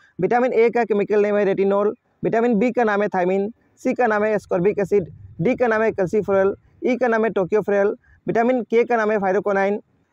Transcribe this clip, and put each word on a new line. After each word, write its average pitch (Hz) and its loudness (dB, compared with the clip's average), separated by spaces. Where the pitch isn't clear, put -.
विटामिन 240 0
ए 226 4
का 233 0
केमिकल 208 0
नेम 208 0
है 208 2
रेटिनॉल, 196 0
विटामिन 226 0
बी 220 2
का 240 0
नाम 202 0
है 208 0
थायमिन, 196 -2
सी - -2
का 247 0
नाम 214 0
है 214 0
ascorbic 190 -2
एसिड, 196 0
डी 220 2
का 247 0
नाम 220 0
है 220 0
calciferol। 196 0
ई 247 0
का 254 0
नाम 220 0
है 226 0
tocopherol, 202 0
विटामिन 233 0
के 226 2
का 233 -2
नाम 214 0
है 214 0
pyroquinone। 196 0